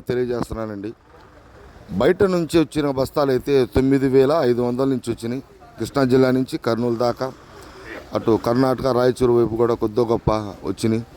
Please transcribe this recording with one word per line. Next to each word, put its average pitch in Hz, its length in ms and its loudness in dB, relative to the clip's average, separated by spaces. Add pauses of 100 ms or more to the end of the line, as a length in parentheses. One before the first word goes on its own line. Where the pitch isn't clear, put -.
తెలియజేస్తున్నానండి. 113 840 -6 (1080)
బయట 175 220 2 (120)
నుంచి 170 280 -2
వచ్చిన 143 240 -2 (120)
బస్తాలు 139 360 0
అయితే 139 200 0 (200)
తొమ్మిది 135 400 2
వేల 135 180 6 (160)
ఐదు 120 180 2
వందల 123 260 -2
నుంచి 117 200 -6
వచ్చినాయి. 117 280 -8 (360)
కృష్ణా 123 260 -2 (100)
జిల్లా 131 240 6
నుంచి 131 180 -4 (120)
కర్నూలు 117 380 -2
దాకా, 120 220 -4 (920)
అటు 113 160 2 (140)
కర్ణాటక, 127 400 0 (120)
రాయచూరు 123 400 2
వైపు 113 220 0
కూడా 117 220 2
కొద్దో 110 280 0
గొప్ప 110 200 0 (380)
వచ్చినాయి. 113 340 -2 (120)